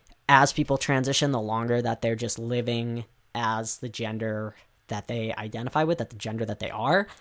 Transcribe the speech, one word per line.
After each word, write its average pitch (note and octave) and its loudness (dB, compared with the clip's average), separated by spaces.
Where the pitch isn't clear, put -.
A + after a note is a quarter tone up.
as C#3 8
people C#3 0
transition, C#3 2
the A#2+ 0
longer A2+ 0
that A#2 0
they're A#2 2
just A2+ -4
living A#2 -2
as A2+ 0
the B2+ -8
gender G#2+ -4
that G#2+ -6
they A2+ -4
identify A#2 -2
with, E3 2
that A2+ -4
the A2 -16
gender A2 -4
that G#2+ -6
they G2 -6
are, D#3 2